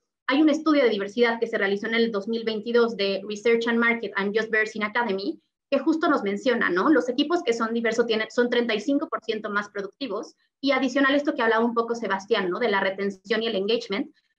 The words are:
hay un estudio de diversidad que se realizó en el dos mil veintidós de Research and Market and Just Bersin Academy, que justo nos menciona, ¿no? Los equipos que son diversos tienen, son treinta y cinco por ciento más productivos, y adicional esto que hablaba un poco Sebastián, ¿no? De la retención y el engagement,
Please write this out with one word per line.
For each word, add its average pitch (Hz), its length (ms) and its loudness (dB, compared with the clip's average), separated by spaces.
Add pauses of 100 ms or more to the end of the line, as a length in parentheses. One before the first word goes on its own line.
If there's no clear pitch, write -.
(280)
hay 285 140 4
un 311 80 6
estudio 294 340 4
de 233 60 4
diversidad 233 500 0
que 233 80 -2
se 220 100 -4
realizó 202 300 0
en 226 60 -2
el 226 180 2
dos 202 160 -4
mil 226 160 -4
veintidós 226 520 0
de 196 320 -2
Research 233 380 0
and 233 120 2
Market 233 360 0
and 202 220 -2
Just 220 140 0
Bersin 214 340 -2
Academy, 214 560 -4 (280)
que 277 100 0
justo 320 300 0
nos 262 140 2
menciona, 202 460 0
¿no? 190 220 2
Los 254 180 4
equipos 294 340 0
que 233 120 0
son 226 180 -2
diversos 233 340 0
tienen, 220 240 -2
son 240 200 0
treinta 240 240 0
y 214 60 -2
cinco 285 280 0
por 220 160 -8
ciento 220 260 -6
más 208 200 -2
productivos, 202 680 -8 (280)
y 269 60 2
adicional 269 460 2
esto 294 180 0
que 254 80 -2
hablaba 226 220 4
un 233 100 0
poco 233 220 0
Sebastián, 196 540 -2
¿no? 202 100 -4
De 240 80 0
la 202 100 2
retención 196 640 -2
y 226 60 -4
el 220 80 -4
engagement, 214 580 -2 (240)